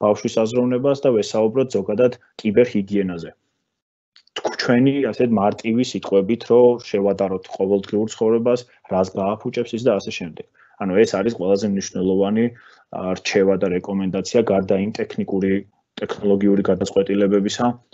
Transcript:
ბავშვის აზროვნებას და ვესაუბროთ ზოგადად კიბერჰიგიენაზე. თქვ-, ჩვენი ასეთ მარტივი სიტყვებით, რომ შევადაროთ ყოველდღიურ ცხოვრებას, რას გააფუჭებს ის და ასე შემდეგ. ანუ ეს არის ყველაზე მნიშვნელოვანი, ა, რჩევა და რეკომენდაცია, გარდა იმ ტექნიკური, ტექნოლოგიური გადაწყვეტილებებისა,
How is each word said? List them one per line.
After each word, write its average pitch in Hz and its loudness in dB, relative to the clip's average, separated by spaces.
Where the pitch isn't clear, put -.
ბავშვის 104 0
აზროვნებას 123 0
და 135 4
ვესაუბროთ 113 0
ზოგადად 107 0
კიბერჰიგიენაზე. 98 0
თქვ-, - -8
ჩვენი 131 2
ასეთ 120 0
მარტივი 113 0
სიტყვებით, 98 0
რომ 120 6
შევადაროთ 98 -2
ყოველდღიურ 101 -2
ცხოვრებას, 117 0
რას 95 0
გააფუჭებს 107 -4
ის 110 -6
და 123 4
ასე 98 -4
შემდეგ. 82 -12
ანუ 95 0
ეს 113 6
არის 101 -2
ყველაზე 98 0
მნიშვნელოვანი, 98 0
ა, - -10
რჩევა 95 2
და 95 -2
რეკომენდაცია, 95 -2
გარდა 98 0
იმ 107 -2
ტექნიკური, 98 -2
ტექნოლოგიური 101 0
გადაწყვეტილებებისა, 98 0